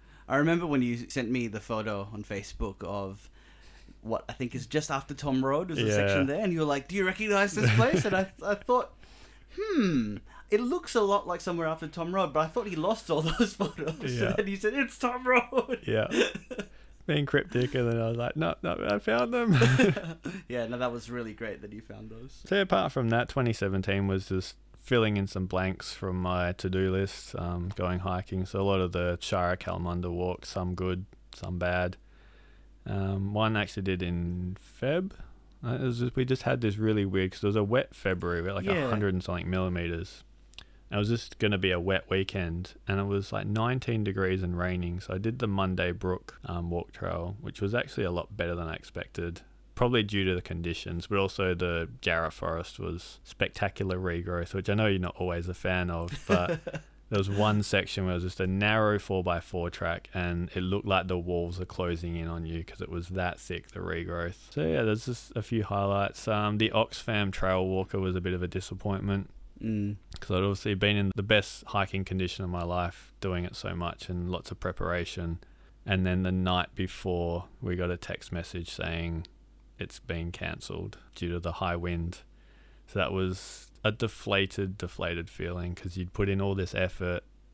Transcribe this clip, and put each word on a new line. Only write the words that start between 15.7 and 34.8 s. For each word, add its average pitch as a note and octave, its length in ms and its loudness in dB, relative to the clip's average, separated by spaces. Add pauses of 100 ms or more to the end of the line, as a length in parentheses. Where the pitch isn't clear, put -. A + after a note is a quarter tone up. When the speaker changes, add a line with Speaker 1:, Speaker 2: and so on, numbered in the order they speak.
Speaker 2:
Yeah. A2 240 2
Speaker 1:
<laughs> - 960 -2
Speaker 2:
Being D3 180 2
cryptic, C3 480 2
and A#2+ 180 2
then A#2 80 2
I A2+ 100 0
was A#2 80 -2
like, A#2+ 200 -2
"No, D#3 240 0
no, - 160 -2 (120)
I G#3 100 2
found A#3 340 2
them." A#3 220 6
<laughs> E3+ 600 6 (300)
Speaker 1:
Yeah, A#2+ 200 -2
no, A#2+ 100 -4
that B2 140 0
was A2+ 180 -8
really A#2 240 -6
great G#2 280 -8
that G#2 120 -12
you A2 80 -12
found G#2+ 280 -16
those. A#2 360 -16
Speaker 2:
So G3+ 160 4
apart F#3 300 2
from A#2 180 2
that, A#2 200 4
twenty A#2+ 240 2
seventeen G2 540 2
was F#2+ 220 0
just F#2 260 -2 (200)
filling A2 420 4
in G2 100 2
some F#2 200 -2
blanks F#2 460 -2
from F#2 280 -2
my F2+ 320 2
to-do F#2 380 0
list, - 460 -2
um, F2+ 380 -4
going F2+ 240 0
hiking. F2+ 460 -2
So - 140 -4
a G2 40 2
lot G2 180 4
of F2+ 100 2
the F2 300 0
Shire F2+ 340 2
Kalamunda F2 560 -4
walks, F2+ 380 -2
some F2+ 260 -2
good, F#2 300 -2 (280)
some F#2 260 -6
bad. F2+ 380 0 (880)
Um, G2 480 -2
one A2 220 2
actually G#2 280 0
did F#2 180 2
in F2 560 -2 (240)